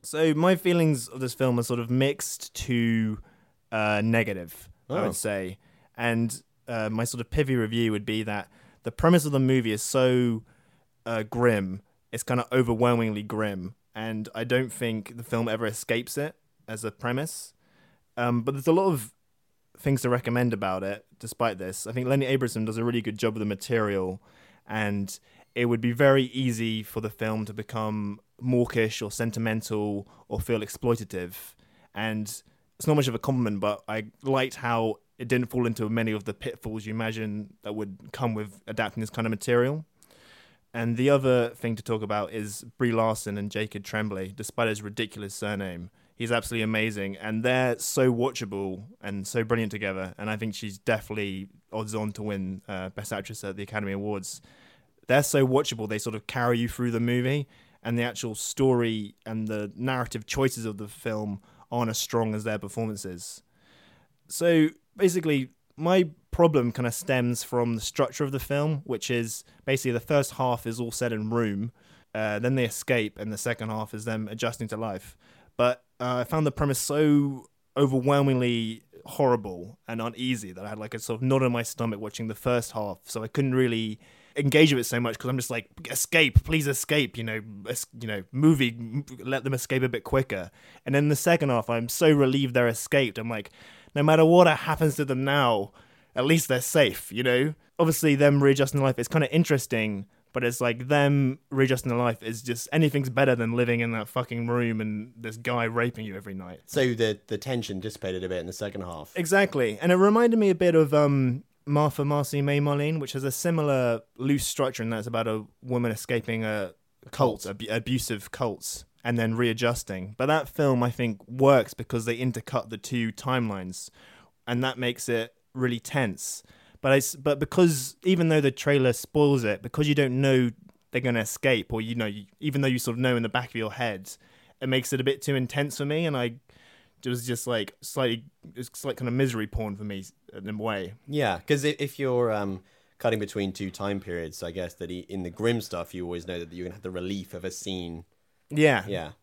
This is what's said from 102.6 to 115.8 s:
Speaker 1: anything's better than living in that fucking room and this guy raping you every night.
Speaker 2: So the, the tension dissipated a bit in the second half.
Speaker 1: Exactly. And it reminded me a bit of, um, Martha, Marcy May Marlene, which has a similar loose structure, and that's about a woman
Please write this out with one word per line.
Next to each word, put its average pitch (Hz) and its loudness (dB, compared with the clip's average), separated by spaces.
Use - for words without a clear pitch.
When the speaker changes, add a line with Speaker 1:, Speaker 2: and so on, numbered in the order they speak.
Speaker 1:
anything's 143 2
better 131 4
than 117 0
living 120 2
in 117 0
that 110 -4
fucking 120 -4
room 117 0
and 107 -4
this 113 -10
guy 120 -2
raping 117 -2
you 98 -10
every 98 -10
night. 90 -12
Speaker 2:
So 127 2
the, 110 0
the 107 -4
tension 117 -6
dissipated 92 -6
a 92 -6
bit 92 -4
in 85 -6
the 92 -10
second 101 -8
half. 85 -12
Speaker 1:
Exactly. 165 2
And 170 4
it 180 8
reminded 226 6
me 202 4
a 175 4
bit 170 4
of, 151 6
um, 139 4
Martha, 147 2
Marcy 143 0
May 143 2
Marlene, 147 0
which 139 -8
has 135 -6
a 139 -2
similar 135 2
loose 135 0
structure, 131 -2
and 113 -2
that's 110 -4
about 117 -2
a 110 -4
woman 123 -2